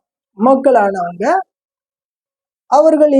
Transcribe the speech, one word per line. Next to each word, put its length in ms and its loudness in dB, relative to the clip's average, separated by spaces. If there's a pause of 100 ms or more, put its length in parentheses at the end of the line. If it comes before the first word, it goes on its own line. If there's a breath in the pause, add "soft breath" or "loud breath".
(380)
மக்களானவங்க, 880 -2 (1400)
அவர்கள் 500 2